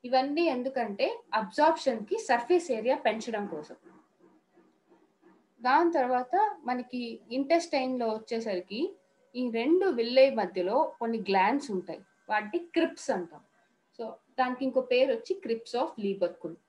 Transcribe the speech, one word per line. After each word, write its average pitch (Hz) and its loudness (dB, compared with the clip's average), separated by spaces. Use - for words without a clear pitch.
ఇవన్నీ 269 2
ఎందుకంటే 262 -2
absorption 247 2
కి 440 -2
surface 339 2
area 240 0
పెంచడం 220 -4
కోసం. 151 -12
దాని 311 4
తర్వాత 294 2
మనకి 240 -6
intestine 269 0
లో 226 0
వచ్చేసరికి 220 -4
ఈ 247 -2
రెండు 311 2
విల్లై 262 4
మధ్యలో 196 -2
కొన్ని 226 -2
glands 196 2
ఉంటాయి, 180 -8
వాటిని 208 -2
క్రిప్స్ 330 -2
అంటాం. 170 -6
So 226 -10
దానికి 254 0
ఇంకో 262 2
పేరు 254 2
వచ్చి 254 -4
crypts 226 -4
of 330 0
Lieberkühn. 175 -4